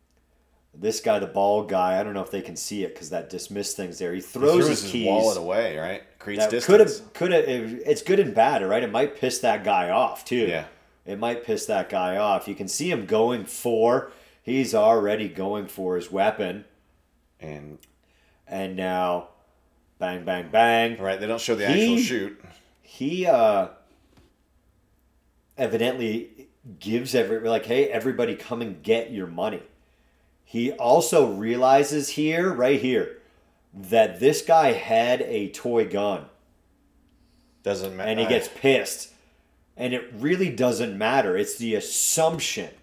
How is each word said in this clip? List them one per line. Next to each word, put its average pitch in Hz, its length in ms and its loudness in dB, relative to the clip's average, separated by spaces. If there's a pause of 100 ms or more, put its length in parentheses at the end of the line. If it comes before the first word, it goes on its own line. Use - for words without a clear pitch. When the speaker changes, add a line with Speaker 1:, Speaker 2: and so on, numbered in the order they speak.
(760)
Speaker 1:
This 104 260 -4
guy, 107 180 0
the 98 80 -4
bald 101 420 0
guy, 92 300 0
I 104 60 0
don't 104 100 -8
know 95 80 -6
if - 80 -10
they 95 120 -8
can 87 140 -14
see 101 280 -8
it 82 100 -10
'cause 76 160 -16
that 85 200 -8
dismiss 98 440 -8
thing's 87 240 -10
there. 87 140 -6
He 92 60 -6
Speaker 2:
He 95 40 -10
Speaker 1:
throws 143 380 2
Speaker 2:
threw 156 80 4
Speaker 1:
his 139 140 0
Speaker 2:
his 98 100 -8
Speaker 1:
keys. 113 140 -2
Speaker 2:
wallet 107 320 4
away, 90 400 -2
right? 90 240 -8 (160)
Creates 104 260 -2
Speaker 1:
That - 60 2
Speaker 2:
distance. - 500 6 (140)
Speaker 1:
coulda, 180 260 0
coulda, 135 100 0
it, 117 360 -6
it's 147 160 0
good 190 180 4
and - 140 0
bad, 123 300 4
right? 107 180 2
It 110 100 -4
might 135 240 0
piss - 240 -2
that 107 240 0
guy 92 260 0
off, - 340 0
too. 120 220 0
Speaker 2:
Yeah. 80 180 -2 (420)
Speaker 1:
It 101 120 -10
might 120 260 -4
piss 107 220 -4
that 98 220 -2
guy 92 280 -2
off. 101 320 0
You 101 60 -8
can 95 140 -10
see 175 220 -4
him 113 160 -4
going 120 380 0
for, 120 680 0 (320)
he's 123 320 -2
already 107 540 4
going 98 400 -6
for 92 280 -4
his 87 140 -6
weapon. 98 540 0 (760)
Speaker 2:
And 76 380 -16 (720)
Speaker 1:
And 95 260 -8
now, 92 520 -2 (720)
bang, 90 260 -6
bang, 90 260 -6
bang. 117 480 4
Speaker 2:
Right, 95 220 -4
they 107 60 -6
don't 117 140 -4
show 120 140 -2
the 101 120 -2
Speaker 1:
He 190 160 2 (120)
Speaker 2:
actual 233 40 2
shoot. 107 420 -4 (420)
Speaker 1:
he, 170 440 -6
uh, 110 420 4 (1900)
evidently 117 920 -2 (300)
gives 123 360 -4
every, 110 260 2
like, 113 260 0
"Hey, 135 240 2
everybody 117 440 -2
come 117 280 -8
and 92 200 -10
get - 280 0
your 95 160 -8
money." 87 360 -6 (840)
He 117 280 -4
also 139 580 4
realizes 131 800 2
here, 160 420 0
right 127 280 2
here, 123 380 0 (560)
that 98 440 2
this 135 220 4
guy 156 320 6
had 120 500 2
a 107 280 -4
toy 117 360 0
gun. 95 400 -2 (1400)
Speaker 2:
Doesn't 95 340 -4
ma- 95 80 -8
Speaker 1:
And 110 140 -2
he 113 80 0
Speaker 2:
I - 40 -4
Speaker 1:
gets 117 180 2
pissed. - 640 0 (640)
And 123 180 -4
it 120 220 -8
really 175 320 0
doesn't 117 480 0
matter. 107 400 0
It's 101 200 -2
the 113 180 -2
assumption. 156 960 -2 (120)